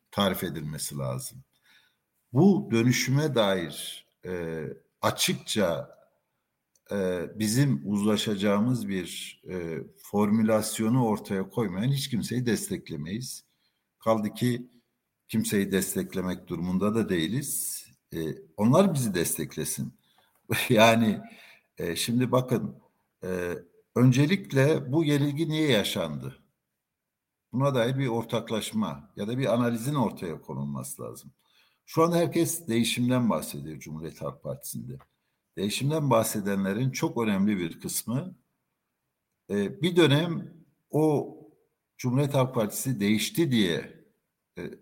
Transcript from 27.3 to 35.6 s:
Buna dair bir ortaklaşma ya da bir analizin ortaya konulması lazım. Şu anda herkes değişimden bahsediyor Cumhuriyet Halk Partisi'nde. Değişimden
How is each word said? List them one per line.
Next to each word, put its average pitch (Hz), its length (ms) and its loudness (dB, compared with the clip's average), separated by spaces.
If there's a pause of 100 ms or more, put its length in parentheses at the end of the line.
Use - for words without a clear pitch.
Buna 135 240 0
dair 127 220 2
bir 139 100 0
ortaklaşma 110 1080 -4
ya 101 120 -6
da 120 100 -4
bir 113 160 2
analizin 120 420 0
ortaya 90 460 -2
konulması 69 600 -8
lazım. 58 300 -14 (540)
Şu - 180 0
anda 170 120 2
herkes 170 520 0
değişimden 120 640 2
bahsediyor 76 500 -4
Cumhuriyet 78 420 -12
Halk 71 220 -10
Partisi'nde. 65 540 -10 (600)
Değişimden 135 520 -2